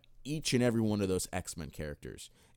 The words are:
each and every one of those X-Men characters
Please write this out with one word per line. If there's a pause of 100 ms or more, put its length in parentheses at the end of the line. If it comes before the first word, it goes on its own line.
(240)
each
and
every
one
of
those
X-Men
characters (280)